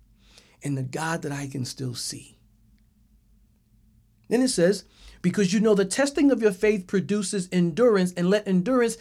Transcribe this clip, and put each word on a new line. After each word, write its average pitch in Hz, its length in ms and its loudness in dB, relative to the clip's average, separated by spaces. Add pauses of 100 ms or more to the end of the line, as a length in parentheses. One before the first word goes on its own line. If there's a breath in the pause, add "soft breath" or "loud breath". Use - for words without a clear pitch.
(640 soft breath)
and 143 140 -4
the 135 60 -6
God 160 400 -4
that 143 100 -8
I 139 140 -8
can 135 180 -8
still 123 300 -8
see. - 400 -12 (1900)
Then 240 140 2
it 254 60 2
says, 196 360 2 (380 soft breath)
"Because 180 320 0
you 220 60 2
know 214 140 4
the 196 120 2
testing 277 440 0
of 226 120 2
your 208 100 2
faith 214 340 0
produces 196 640 -4
endurance, 180 640 2
and 175 160 -2
let 208 180 0
endurance 226 540 0